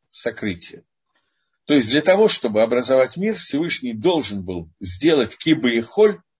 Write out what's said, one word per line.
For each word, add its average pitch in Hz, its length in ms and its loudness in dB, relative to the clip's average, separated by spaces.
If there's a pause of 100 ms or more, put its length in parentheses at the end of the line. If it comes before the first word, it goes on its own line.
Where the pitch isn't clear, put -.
"сокрытие". - 800 -8 (800)
То 147 80 0
есть 120 160 4
для 143 120 2
того, 190 280 4
чтобы 107 340 0
образовать 127 540 0
мир, 208 180 -4
Всевышний 143 580 -4
должен 110 480 -2
был 87 380 -10
сделать 117 580 0
киба 151 320 0
и 117 120 0
холь, 208 400 2 (180)